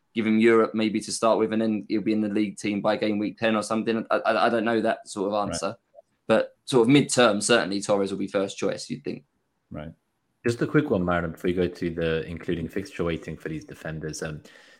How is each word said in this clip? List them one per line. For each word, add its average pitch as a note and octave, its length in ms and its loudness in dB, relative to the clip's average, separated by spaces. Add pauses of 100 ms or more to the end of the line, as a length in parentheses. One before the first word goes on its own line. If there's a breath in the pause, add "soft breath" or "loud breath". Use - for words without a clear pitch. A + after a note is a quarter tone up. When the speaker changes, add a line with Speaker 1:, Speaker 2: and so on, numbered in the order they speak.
(140)
Speaker 1:
give A2 140 -2
him A2 100 4
Europe A2+ 380 6
maybe A2 240 0
to G2+ 140 -10
start G#2+ 260 2
with, G#2+ 140 0
and A2 80 0
then G#2+ 260 -2
he'll G#2+ 140 -2
be G#2+ 120 0
in A2 80 0
the G#2+ 80 0
league G2+ 280 -2
team G#2 240 -4
by G#2+ 160 0
game G#2+ 200 -2
week G#2 200 -4
ten A2 180 0
or G#2 80 0
something. A2 480 -2
I, G#2 60 2
I, A2 300 2
I - 20 4
don't A2 160 0
know A#2 160 2
that - 260 -2
sort G2 200 -4
of G#2 60 -4
Speaker 2:
Right. G2+ 200 0
Speaker 1:
answer. F#2 240 -6 (500)
But - 280 2 (100)
sort A#2+ 220 6
of - 20 2
mid-term, B2 520 6
certainly G2+ 400 2
Torres G2 300 0
will G2 80 -6
be G2 80 -4
first G2 300 -2
choice, F2 320 -4
you'd G2 140 -8
think. - 200 -10 (480)
Speaker 2:
Right. D#2+ 200 -12 (540)
Just A#2 160 -2
a D3+ 60 -2
quick D3 220 0
one, G2 140 2
Marin, E2+ 280 0
before F#2 180 -4
you F2 60 0
go F2+ 120 0
to F2 220 -4
the D#2+ 380 -2
including E2 400 -6
fixture - 380 -8
waiting D#2+ 320 -6
for E2 120 -10
these D2+ 160 -10
defenders. D#2 560 -10
Um, D#2 200 -10 (380 loud breath)